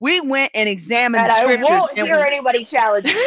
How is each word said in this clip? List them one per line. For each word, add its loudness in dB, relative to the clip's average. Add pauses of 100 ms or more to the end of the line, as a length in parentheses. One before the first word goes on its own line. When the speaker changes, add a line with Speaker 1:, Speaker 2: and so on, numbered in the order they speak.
Speaker 1:
we 0
went -2
and -2
examined -2
Speaker 2:
And 2
Speaker 1:
the 2
Speaker 2:
I 4
Speaker 1:
scriptures, 2
Speaker 2:
won't 2
Speaker 1:
and -2
Speaker 2:
hear 0
Speaker 1:
we 2
Speaker 2:
anybody -2
challenge 0
me 0 (140)